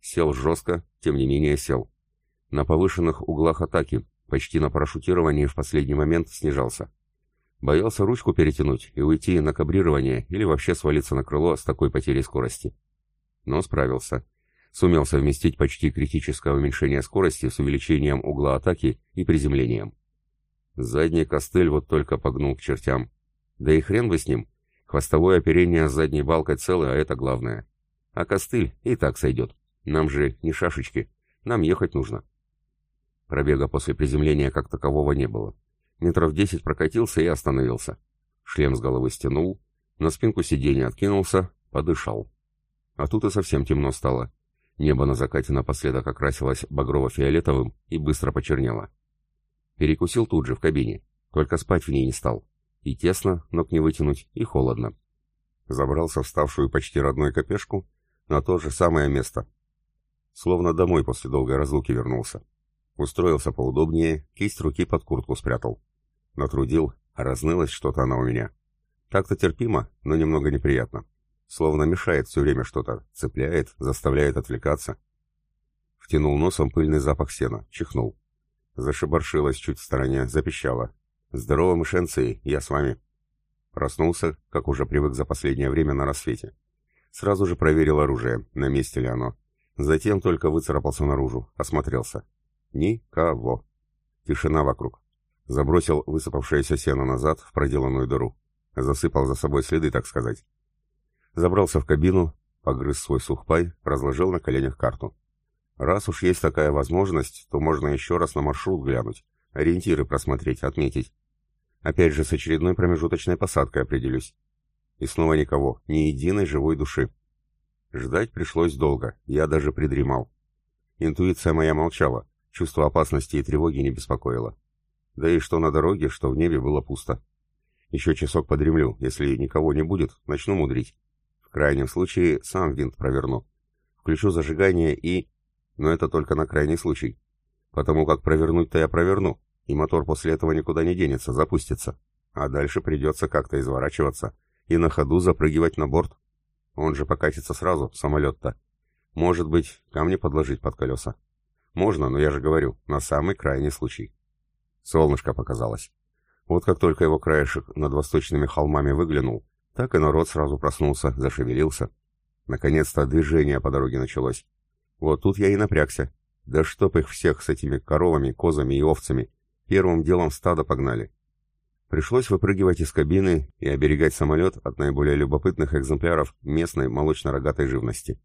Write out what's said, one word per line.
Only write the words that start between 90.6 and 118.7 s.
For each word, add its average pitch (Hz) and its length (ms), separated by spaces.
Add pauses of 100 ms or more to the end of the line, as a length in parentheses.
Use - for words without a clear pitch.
наружу, 65 520
осмотрелся. 69 680 (480)
Никого. 78 920 (580)
Тишина 76 380
вокруг. 64 400 (440)
Забросил 73 600
высыпавшееся 71 720
сено 67 280
назад 65 360
в - 120
проделанную 65 540
дыру. 62 320 (380)
Засыпал 69 500
за 65 80
собой 71 300
следы, 80 260
так - 160
сказать. 57 380 (920)
Забрался 87 460
в 67 60
кабину, 82 500 (260)
погрыз 67 360
свой - 220
сухпай, 82 520 (100)
разложил 69 480
на 87 100
коленях 65 360
карту. 60 400 (600)
Раз 85 320
уж 87 140
есть 90 200
такая 76 280
возможность, 73 800
то 71 80
можно 73 300
ещё 73 300
раз 82 160
на 73 80
маршрут 73 420
глянуть, 60 400 (280)
ориентиры 80 520
просмотреть, 65 580
отметить. 69 500 (680)
Опять 78 320
же 76 120
с - 80
очередной 80 420
промежуточной 87 640
посадкой 71 460
определюсь. 64 540 (640)
И - 80
снова 80 280
никого, 69 540
ни 78 200
единой 85 380
живой 73 300
души. 71 340 (840)
Ждать 65 380
пришлось 82 440